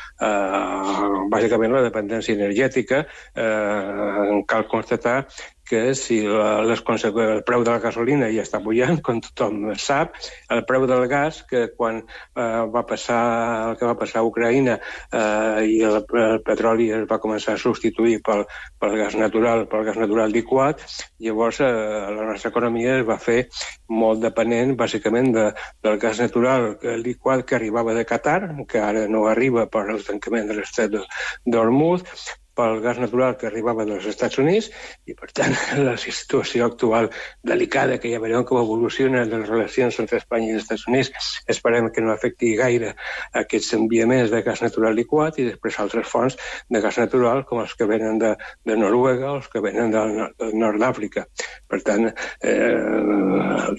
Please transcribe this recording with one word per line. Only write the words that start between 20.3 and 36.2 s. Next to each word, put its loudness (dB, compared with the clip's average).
liquat, 2
llavors, 0
eh, 4
la -4
nostra -6
economia 0
es 0
va 0
fer 2
molt 2
dependent, 0
bàsicament, 2
de, 4
del 2
gas 0
natural, 2
eh, -2
liquat -2
que 0
arribava 0
de 0
Qatar, 0
que 0
ara 0
no 2
arriba 2
per 0
el -4
tancament -4
de -4
l'estret -2
de, -4
d'Hormuz, 4
pel 0
gas -2
natural 0
que -6
arribava -2
dels -4
Estats -2
Units, 2
i, -12
per -16
tant, 0
<laughs> 2
la 0
situació -2